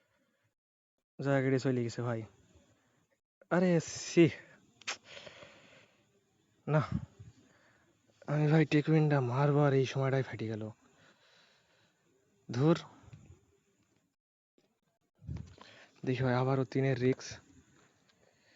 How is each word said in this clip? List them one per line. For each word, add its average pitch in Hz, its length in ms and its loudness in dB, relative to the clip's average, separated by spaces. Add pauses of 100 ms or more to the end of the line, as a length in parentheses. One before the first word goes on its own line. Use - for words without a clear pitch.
(1300)
যাক, 139 220 2
এটা 131 180 2
চলে 127 200 0
গেছে 117 220 -8
ভাই। 113 140 -6 (1300)
আরে 180 160 2 (360)
সি, 170 180 6 (2500)
না, 151 80 4 (1500)
আমি 151 220 2
ভাই 160 180 6
টেক 147 200 2
উইনটা 151 260 4 (140)
মারবো 143 360 2
আর 135 120 2
এই 131 140 2
সময়টাই 135 360 0
ফাটি 113 220 -8
গেল। 107 120 -8 (1900)
ধুর, 160 220 4 (3250)
দেখি 127 200 -2
ভাই 123 160 0
আবারও 131 220 0 (100)
তিনের 135 320 0
রিস্ক, 131 180 0 (1300)